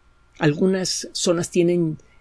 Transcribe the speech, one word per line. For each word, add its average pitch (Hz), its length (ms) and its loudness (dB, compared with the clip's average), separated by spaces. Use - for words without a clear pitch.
Algunas 180 760 0
zonas 170 380 -2
tienen, 170 480 0